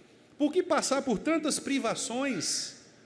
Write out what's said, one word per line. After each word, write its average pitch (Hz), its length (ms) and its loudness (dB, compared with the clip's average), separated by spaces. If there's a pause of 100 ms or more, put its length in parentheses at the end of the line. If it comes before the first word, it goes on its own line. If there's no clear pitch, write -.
(380)
Por 294 160 2
que 370 100 2
passar 277 380 2
por 254 180 0
tantas 311 400 0
privações?" 233 1200 -2 (280)